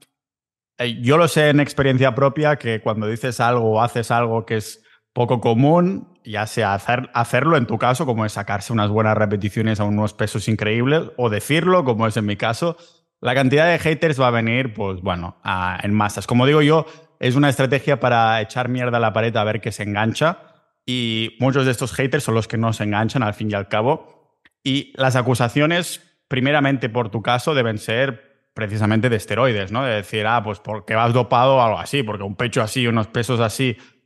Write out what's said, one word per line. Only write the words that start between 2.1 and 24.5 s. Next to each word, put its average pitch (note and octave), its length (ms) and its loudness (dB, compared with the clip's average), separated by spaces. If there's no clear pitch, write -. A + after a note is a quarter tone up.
propia C#3 420 2
que A2+ 240 -4
cuando G#2+ 260 -2
dices A#2 320 -4
algo A#2+ 340 2
o A2 100 2
haces A#2+ 280 -2
algo A2+ 360 0
que A2+ 100 -2
es - 260 -8
poco A#2+ 280 0
común, D3+ 840 2
ya G#2+ 240 -4
sea G#2 260 0
hacer, B2 400 -2
hacerlo C3 420 2
en B2 120 2
tu A2 100 -4
caso, B2+ 280 0
como A2 200 0
es G#2 60 -6
sacarse G2+ 400 -6
unas G#2 180 0
buenas G#2+ 260 2
repeticiones G#2+ 640 -2
a G#2 60 0
unos G#2 280 0
pesos G#2+ 360 -6
increíbles, A#2 540 0
o A#2+ 140 0
decirlo, E3 540 2
como A2+ 240 0
es G#2 80 -2
en G#2 100 -2
mi G2+ 100 -2
caso, A#2 400 -2
la B2 140 0
cantidad C#3 360 4
de E3 80 2
haters D#3 420 0
va B2+ 80 4
a A#2+ 40 2
venir, A#2 420 0
pues G2 280 -6
bueno, F2+ 420 -6
a, F#2 400 -4
en G2+ 100 0
masas. G#2 320 -2
Como B2+ 200 4
digo D3+ 160 4
yo, D#3 220 2
es B2 160 0
una D3 120 4
estrategia C3+ 520 0
para A2+ 420 2
echar A#2+ 260 -6
mierda B2 280 -2
a A#2 40 2
la A2 120 0
pared A2+ 240 0
a G#2+ 80 0
ver A2 160 -2
qué A#2 120 -8
se - 120 -10
engancha, A2+ 540 0
y A2+ 540 -4
muchos C3 260 2
de C3 60 2
estos C3 220 -4
haters C3+ 320 -2
son A2+ 100 0
los A2 140 0
que A2+ 100 -6
no A2+ 160 0
se A2 100 -6
enganchan G#2+ 380 0
al G#2 100 0
fin G#2+ 180 -6
y G#2 40 -4
al G2 140 -4
cabo. - 680 -4